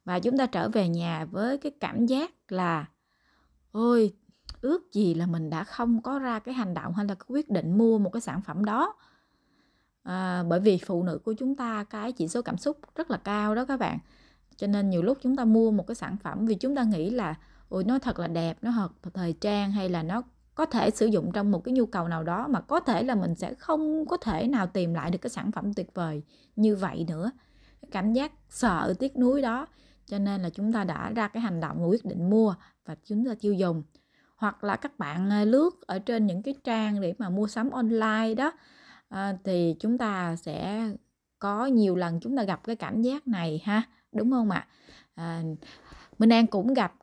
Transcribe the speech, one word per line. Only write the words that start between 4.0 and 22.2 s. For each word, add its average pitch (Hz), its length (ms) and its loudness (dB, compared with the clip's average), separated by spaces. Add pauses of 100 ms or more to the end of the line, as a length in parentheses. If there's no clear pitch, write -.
ước 311 320 -2
gì 202 200 4
là 165 120 0
mình 165 240 -2
đã 160 140 -4
không 233 380 0
có 269 180 -4
ra 240 200 -4
cái 247 140 -10
hành 214 200 -2
động - 200 -6
hay 202 120 -2
là 202 100 -2
cái - 120 -20
quyết 285 220 -4
định 175 280 2
mua 226 200 6
một 202 120 4
cái 233 120 -4
sản 165 200 -4
phẩm 185 240 -2
đó." 277 300 0 (1080)
À, 185 400 -4
bởi 170 160 2
vì 196 260 6
phụ 175 180 -2
nữ 165 220 -2
của 220 80 -2
chúng 262 220 -2
ta 226 280 -6
cái 214 280 -10
chỉ 170 160 -4
số 240 140 -4
cảm - 160 -6
xúc - 200 -4 (180)
rất 311 160 -6
là 196 60 -2
cao 208 380 -2
đó 247 100 -2
các 269 140 -4
bạn. - 200 -2 (560)
Cho 202 120 -4
nên 202 220 2
nhiều 175 120 2
lúc 240 200 2
chúng 254 140 2
ta 254 100 0
mua 226 260 6
một 202 160 0
cái 233 80 -8
sản - 220 -8
phẩm 196 280 -4
vì 226 100 2
chúng 262 200 -2
ta 262 80 0
nghĩ 190 260 2
là, 208 260 -2 (340)
"Ôi, 190 140 -2
nó 240 160 2
thật 262 200 -4
là 175 80 -2
đẹp, 165 340 -2
nó 233 140 -2
thật 190 380 -4
thời 175 200 -2
trang 202 380 -2
hay 196 180 -2
là 170 140 -2
nó 196 200 -4 (320)
có 302 100 0
thể 240 240 2
sử 220 160 2
dụng 185 260 2
trong 202 200 0
một 175 120 0
cái 247 100 -2
nhu 254 120 4
cầu 175 220 -4
nào 165 160 -4